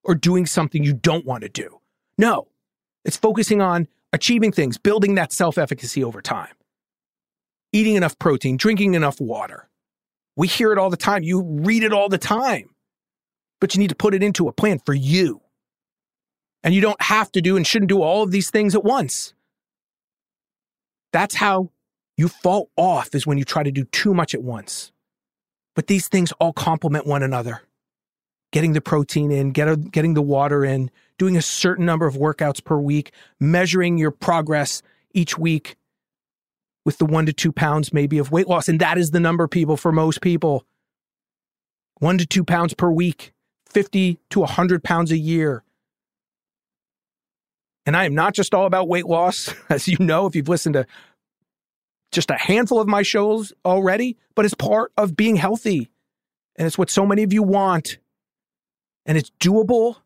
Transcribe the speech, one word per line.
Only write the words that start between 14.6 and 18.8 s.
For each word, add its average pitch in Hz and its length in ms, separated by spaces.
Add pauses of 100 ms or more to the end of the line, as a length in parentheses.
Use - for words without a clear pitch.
for - 120
you. 139 480 (1200)
And 170 120
you 196 80
don't 208 180
have 214 320
to 190 80
do 185 160
and 170 100
shouldn't 202 220
do 196 140
all 180 200
of 190 100
these 190 180
things 208 240
at 202 100